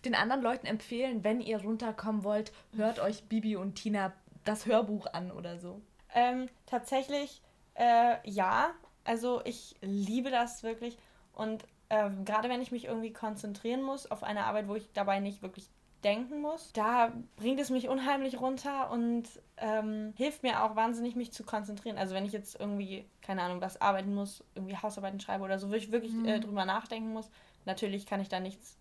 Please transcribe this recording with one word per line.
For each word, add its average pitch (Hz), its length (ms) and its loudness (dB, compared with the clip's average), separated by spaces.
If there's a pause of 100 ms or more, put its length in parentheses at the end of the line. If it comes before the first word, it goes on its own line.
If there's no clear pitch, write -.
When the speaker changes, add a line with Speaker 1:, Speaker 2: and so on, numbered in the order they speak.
Speaker 1:
den 233 100 0
anderen 240 280 2
Leuten 240 240 0
empfehlen, 233 580 -2
„Wenn 226 160 4
ihr 220 220 -2
runterkommen 220 600 -2
wollt, 208 280 0 (240)
hört 220 240 2
euch 214 240 0
Bibi 220 320 0
und 190 180 -4
Tina 202 380 0 (320)
das 208 220 -2
Hörbuch 214 460 4
an“ 180 200 -6
oder 175 260 -8
so? 180 220 -12 (340)
Speaker 2:
Ähm, 247 340 4 (180)
tatsächlich, 269 760 -2 (320)
äh, 240 420 8 (120)
ja. 208 420 4 (340)
Also 233 400 2
ich - 360 -8
liebe 202 500 0
das 240 320 2
wirklich. 226 360 -6 (340)
Und, 220 320 -4 (240)
ähm, 202 360 2
gerade 214 240 2
wenn 247 140 0
ich 247 80 -6
mich 240 140 -4
irgendwie 226 280 -4
konzentrieren 214 680 -4
muss 269 280 -4
auf 220 120 -4
eine 208 220 -2
Arbeit, 208 240 0
wo 208 60 -4
ich 214 180 -8
dabei 196 280 2
nicht 202 220 -4
wirklich 190 260 -12 (360)
denken 240 360 2
muss, 311 320 -4
da 233 400 4 (240)
bringt 254 240 0
es 285 100 0
mich 254 180 2
unheimlich 269 520 0
runter 269 500 -2
und, 233 340 0 (340)
ähm, 214 580 -2
hilft 294 260 0
mir 247 200 2
auch 220 140 2
wahnsinnig, 233 400 2
mich 240 160 -4
zu - 120 -12
konzentrieren. 208 540 -4
Also 190 160 0
wenn 190 100 0
ich 202 80 -4
jetzt 202 260 -8
irgendwie, 202 460 -4 (180)
keine 185 200 -2
Ahnung, 180 180 -2
was 185 200 -4
arbeiten 196 340 4
muss, 202 280 -4 (120)
irgendwie 190 220 -8
Hausarbeiten 196 440 -4
schreibe 196 240 -4
oder 196 140 0
so, 196 120 -4
wo 214 40 2
ich 214 180 0
wirklich, 226 200 2
Speaker 1:
Mhm. 226 120 0
Speaker 2:
äh, 214 160 4
drüber 202 240 -2
nachdenken 220 480 -2
muss, 220 180 -6 (360)
natürlich 196 400 -2
kann 196 140 0
ich 196 100 -2
da 185 100 0
nichts - 400 -10